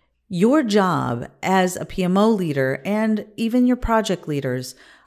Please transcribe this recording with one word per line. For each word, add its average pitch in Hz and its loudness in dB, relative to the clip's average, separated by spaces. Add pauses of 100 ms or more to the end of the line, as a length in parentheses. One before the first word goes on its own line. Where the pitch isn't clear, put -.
(300)
Your 233 2
job 160 0 (140)
as 185 0
a - -8
P - -6
M 180 0
O 208 4
leader 139 0
and 214 -2 (100)
even 226 0
your 247 2
project 220 -2
leaders 131 -4 (320)